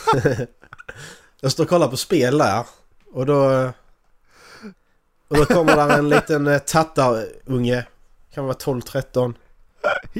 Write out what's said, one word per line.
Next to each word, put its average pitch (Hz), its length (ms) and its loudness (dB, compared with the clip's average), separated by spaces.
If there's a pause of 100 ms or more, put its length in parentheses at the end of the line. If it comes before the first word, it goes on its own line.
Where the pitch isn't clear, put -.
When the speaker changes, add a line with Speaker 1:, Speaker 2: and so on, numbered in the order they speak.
(140)
Speaker 1:
<laughs> 127 340 -2 (920)
jag 131 100 -2
står 165 120 -2
och - 60 -2
kollar 170 180 2
på 123 100 -6
spel 135 400 0
där. 117 280 0 (480)
Och 131 120 -6
då, 135 460 0 (1600)
och 143 100 0
då 147 80 6
kommer 160 300 4
där 147 220 4
en 147 120 0
liten, 147 380 2
eh, 143 120 4
tattarunge. 123 1300 -2 (480)
Kan 143 120 -8
vara 131 80 -4
tolv, 127 280 -6
tretton. 123 580 -4
Speaker 2:
<laughs> - 800 -8